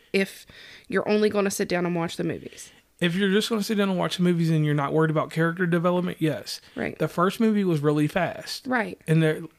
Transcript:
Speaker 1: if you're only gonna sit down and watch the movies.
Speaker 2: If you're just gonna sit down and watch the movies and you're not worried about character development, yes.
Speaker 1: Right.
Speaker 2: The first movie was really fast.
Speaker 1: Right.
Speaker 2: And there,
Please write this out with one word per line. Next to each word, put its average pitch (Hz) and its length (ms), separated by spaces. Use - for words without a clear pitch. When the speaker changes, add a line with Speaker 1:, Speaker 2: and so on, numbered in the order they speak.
Speaker 1:
if - 340
you're - 200
only 214 220
gonna 202 200
sit 202 200
down 175 160
and 170 80
watch 170 240
the 170 60
movies. - 460
Speaker 2:
If 175 160
you're 196 160
just 208 200
gonna 214 120
sit 220 140
down 196 140
and 180 80
watch 170 180
the 180 60
movies 170 280
and 156 140
you're 147 100
not 147 200
worried 156 160
about 151 200
character 170 360
development, 175 540
yes. 147 400
Speaker 1:
Right. - 220
Speaker 2:
The 156 100
first 180 320
movie 214 240
was 165 160
really 151 280
fast. - 580
Speaker 1:
Right. 233 400
Speaker 2:
And 160 160
there, 156 180